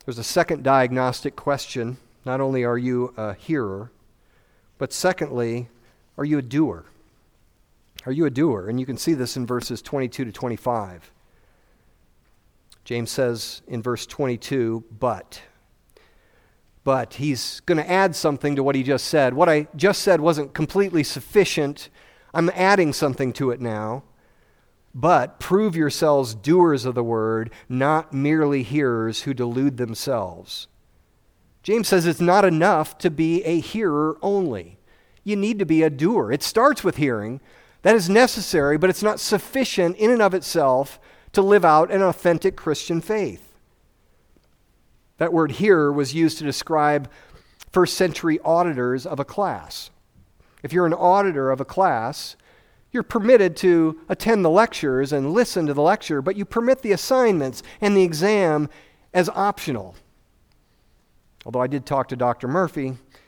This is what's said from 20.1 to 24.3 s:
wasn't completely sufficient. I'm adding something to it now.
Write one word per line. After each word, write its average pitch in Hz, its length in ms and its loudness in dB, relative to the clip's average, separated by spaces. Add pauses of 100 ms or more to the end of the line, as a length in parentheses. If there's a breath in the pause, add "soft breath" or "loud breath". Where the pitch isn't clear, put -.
wasn't 147 340 0
completely 175 480 0
sufficient. 151 840 -2 (440 soft breath)
I'm 170 220 2
adding 185 380 4
something 131 420 -2
to 135 160 -2
it 120 100 -6
now. 110 440 -6 (880)